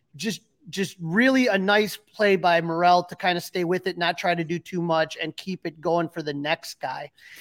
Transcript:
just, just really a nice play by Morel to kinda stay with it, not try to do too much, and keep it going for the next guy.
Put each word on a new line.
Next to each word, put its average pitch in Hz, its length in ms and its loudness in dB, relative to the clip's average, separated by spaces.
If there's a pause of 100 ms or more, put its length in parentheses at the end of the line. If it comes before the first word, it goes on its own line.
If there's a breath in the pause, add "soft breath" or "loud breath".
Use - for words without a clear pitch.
(140 soft breath)
just, 165 280 -8 (260)
just 185 320 -6
really 247 460 2
a 202 100 2
nice 208 400 2
play 202 400 0
by 170 240 4
Morel 175 440 4
to 175 120 -14
kinda 180 240 0
stay 180 240 -4
with 180 220 -2
it, 180 100 -4
not 175 220 -2
try 175 160 0
to 170 100 -2
do 170 140 -4
too 170 240 -6
much, 160 380 0
and 160 140 -6
keep - 320 -10
it 160 140 -12
going 170 300 0
for 165 120 -10
the 147 120 -6
next 147 460 -4
guy. 143 300 -10 (300 loud breath)